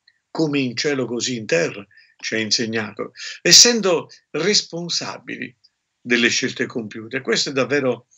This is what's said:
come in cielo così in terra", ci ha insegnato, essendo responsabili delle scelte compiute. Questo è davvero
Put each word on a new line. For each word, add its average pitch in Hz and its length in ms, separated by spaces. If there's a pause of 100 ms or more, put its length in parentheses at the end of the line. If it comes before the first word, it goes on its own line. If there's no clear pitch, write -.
(300)
come 147 300
in 123 140
cielo 131 300
così 120 320
in 107 80
terra", 123 420 (300)
ci - 180
ha 110 40
insegnato, 110 720 (300)
essendo 185 680 (220)
responsabili - 1200 (460)
delle 120 280
scelte 123 360
compiute. 113 560
Questo 180 300
è - 20
davvero 131 540 (120)